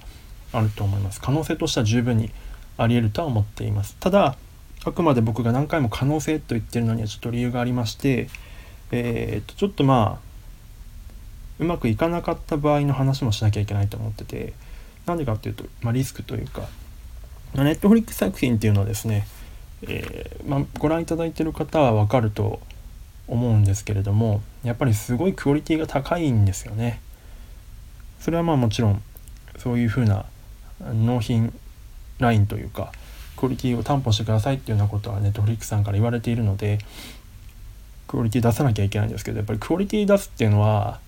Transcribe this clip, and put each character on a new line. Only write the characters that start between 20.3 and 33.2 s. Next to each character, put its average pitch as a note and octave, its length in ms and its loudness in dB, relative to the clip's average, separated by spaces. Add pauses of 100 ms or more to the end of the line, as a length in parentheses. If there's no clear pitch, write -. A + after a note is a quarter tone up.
ー、 - 20 -8
ま C#3 120 0
あ、 - 20 2 (180)
ご D3+ 100 2
覧 D#3+ 120 2
い E3 60 -4
た E3 100 0
だ E3 80 0
い E3 80 -2
て D#3 100 -4
る D#3+ 120 0
方 D#3+ 240 -2
は B2+ 160 6
わ G#2 120 6
か B2+ 140 4
る A2 100 2
と G#2 300 -2 (680)
思 A#2+ 200 0
う A2 80 6
ん G#2 80 8
で G2 100 4
す F#2+ 80 -4
け G#2 120 -4
れ G2 80 0
ど G2+ 100 0
も、 G#2 300 4 (200)
や A#2+ 120 -2
っ - 20 -4
ぱ - 80 0
り B2 80 4
す A2+ 240 0
ご D#3+ 100 0
い F#3+ 60 4
ク - 160 -2
オ C#3+ 60 6
リ D3 80 2
テ D#3+ 140 2
ィ - 20 0
が D#3 80 0
高 C#3+ 320 0
い D#3+ 120 2
ん A2 140 6
で F#2+ 80 4
す - 140 -8
よ A2 80 -8
ね。 A2+ 260 -2 (1160)
そ - 120 -4
れ E3 80 2
は E3+ 40 2
ま E3+ 120 4
あ - 20 4
も B2 120 4
ち A2 140 0
ろ A2 60 6
ん、 G2+ 140 2 (560)
そ B2 160 -2
う A#2+ 40 2
い A#2+ 60 2
う A2+ 40 2
ふ A2 120 0
う A#2+ 40 4
な G2+ 200 4 (560)
納 A#2 400 2
品 A2+ 320 2 (640)
ラ A#2+ 140 6
イ A2 60 6
ン G2+ 80 6
と G#2+ 100 -4
い - 80 -8
う - 60 -10
か、 - 220 -8 (440)